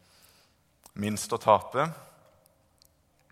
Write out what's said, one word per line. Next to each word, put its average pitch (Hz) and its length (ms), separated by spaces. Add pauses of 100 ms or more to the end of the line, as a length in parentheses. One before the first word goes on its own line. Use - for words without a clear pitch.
(1000)
minst 104 320
å 113 80
tape, 113 440 (1500)